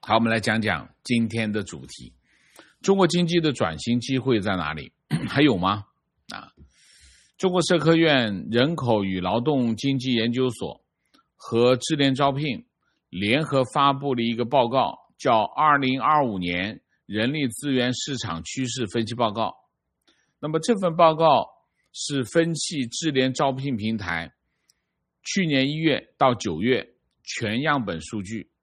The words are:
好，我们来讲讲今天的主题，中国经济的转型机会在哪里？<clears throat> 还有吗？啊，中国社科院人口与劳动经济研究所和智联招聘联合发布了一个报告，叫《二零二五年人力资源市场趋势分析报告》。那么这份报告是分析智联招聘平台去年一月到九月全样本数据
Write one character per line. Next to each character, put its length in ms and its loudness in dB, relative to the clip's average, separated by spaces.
好， 160 0
我 40 4
们 120 0
来 80 0
讲 200 -2
讲 320 -4
今 240 0
天 240 -4
的 100 -4
主 240 -14
题， 260 -18
中 160 2
国 100 4
经 200 2
济 120 2
的 140 2
转 260 -2
型 220 0
机 180 -2
会 220 2
在 160 -2
哪 180 -4
里？ 160 -12
<clears throat> 180 -4
还 140 2
有 140 4
吗？ 280 0
啊， 220 -16
中 140 0
国 100 2
社 160 2
科 160 4
院 560 2
人 240 2
口 300 0
与 160 -2
劳 200 0
动 360 0
经 220 -2
济 160 -2
研 180 0
究 180 0
所 340 -10
和 400 4
智 180 -2
联 200 2
招 180 2
聘 340 -6
联 340 0
合 200 0
发 280 2
布 220 -2
了 80 -2
一 120 -2
个 100 -2
报 220 2
告， 320 -2
叫 260 4
《二 320 2
零 240 0
二 260 2
五 120 -4
年 420 -4
人 300 -2
力 120 -2
资 240 -6
源 220 2
市 240 -6
场 260 -8
趋 240 -6
势 200 -6
分 200 -2
析 80 -8
报 160 0
告》。 180 -4
那 80 -6
么 100 -2
这 180 2
份 200 -2
报 180 6
告 320 4
是 320 -4
分 320 0
析 300 -4
智 240 -4
联 240 2
招 180 0
聘 240 -4
平 220 -2
台 340 -6
去 240 -2
年 220 2
一 60 -2
月 420 0
到 180 4
九 260 -6
月 340 0
全 380 -4
样 240 0
本 160 -6
数 220 -8
据 280 -10